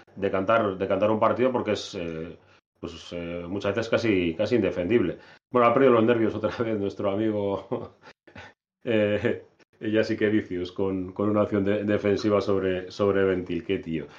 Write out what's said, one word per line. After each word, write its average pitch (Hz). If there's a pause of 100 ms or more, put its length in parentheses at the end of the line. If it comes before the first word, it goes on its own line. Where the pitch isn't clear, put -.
(160)
decantar, 95
decantar 98
un 110
partido 113
porque 107
es, -
eh, 82 (420)
pues, -
eh, 87
muchas 101
veces 113
casi, 92
casi 107
indefendible. 92 (320)
Bueno, 120
ha 120
perdido 131
los 110
nervios 113
otra 104
<laughs> 120
vez 113
nuestro 101
amigo, 104 (380)
<laughs> -
eh, 107 (340)
ya 107
sí 110
que 107
vicios 92
con, 95
con 104
una 104
acción 101
de, 101
defensiva 104
sobre, 95
sobre 98
Ventil, 87
qué 95
tío. 76 (120)